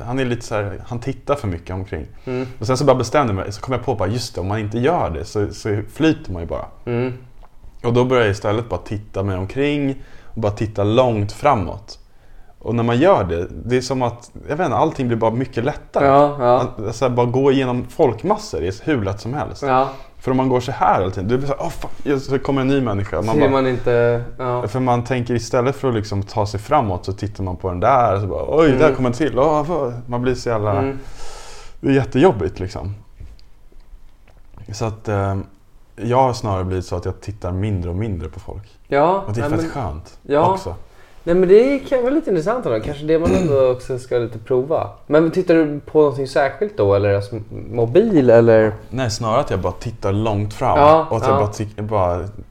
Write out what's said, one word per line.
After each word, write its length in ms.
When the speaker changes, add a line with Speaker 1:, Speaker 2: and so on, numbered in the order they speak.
Speaker 1:
han 140
är 60
lite 200
så 100
här, 320
han 120
tittar 360
för 120
mycket 280
omkring. 300
Speaker 2:
Mm. 220
Speaker 1:
Och 80
sen 100
så 80
bara 100
bestämde 380
jag 20
mig, 160
så 100
kom 120
jag 120
på 100
bara, 140
just 260
det, 60
om 60
man 120
inte 200
gör 300
det 160
så, 280
så 280
flyter 380
man 100
ju 60
bara. 180
Speaker 2:
Mm. 280
Speaker 1:
Och 100
då 120
började 220
jag 40
istället 380
bara 100
titta 440
mig 140
omkring 640
och 180
bara 100
titta 320
långt 480
framåt. 680
Och 160
när 80
man 140
gör 260
det, 240
det 120
är 40
som 200
att, 300
jag 80
vet 80
inte, 120
allting 300
blir 100
bara 140
mycket 320
lättare. 440
Speaker 2:
Ja, 320
ja. 220
Speaker 1:
Att, 100
så 120
här, 80
bara 100
gå 260
igenom 380
folkmassor 760
är 220
hur 180
lätt 180
som 120
helst. 300
Speaker 2:
Ja. 260
Speaker 1:
För 120
om 60
man 120
går 100
så 120
här 280
hela 120
tiden, 180
du 80
blir 100
så 100
här, 60
"Åh, 60
fan", 500
så 200
kommer 220
en 60
ny 140
människa. 400
Man 140
Speaker 2:
Ser 60
Speaker 1:
bara, 80
Speaker 2:
man 180
inte, 560
ja. 300
Speaker 1:
För 120
man 240
tänker 320
istället 400
för 140
att 60
liksom 280
ta 240
sig 120
framåt 460
så 80
tittar 300
man 120
på 140
den 100
där 360
och 60
så 60
bara, 200
"Oj, 200
Speaker 2:
Mm. 120
Speaker 1:
där 160
kommer 140
en 60
till." 240
Åh, 280
vad, 260
man 140
blir 140
så 140
jävla, 300
Speaker 2:
Mm. 200
Speaker 1:
det 100
är 40
jättejobbigt 640
liksom. 360
Så 120
att, 220
eh, 300
jag 260
har 120
snarare 300
blivit 220
så 100
att 100
jag 160
tittar 300
mindre 380
och 60
mindre 340
på 100
folk. 380
Speaker 2:
Ja, 400
Speaker 1:
Och 60
det 80
är 80
Speaker 2:
nej, 100
Speaker 1:
fett 140
Speaker 2:
men 100
Speaker 1:
skönt 400
Speaker 2:
ja. 300
Speaker 1:
också. 220
Speaker 2:
Nej, 120
men 140
det 300
kan 240
vara 100
lite 160
intressant 340
då. 160
Kanske 260
det 140
man 160
ändå 360
<clears throat> 40
också 240
ska 180
lite 220
prova. 500
Men 240
tittar 240
du 240
på 200
någonting 280
särskilt 500
då? 180
Eller 200
alltså 240
mobil 580
eller? 440
Speaker 1:
Nej, 220
snarare 280
att 100
jag 100
bara 140
tittar 380
långt 420
fram. 260
Speaker 2:
Ja, 300
Speaker 1:
Och 80
att 100
jag 80
Speaker 2:
ja. 40
Speaker 1:
bara, 120
tyck-, 300
bara 440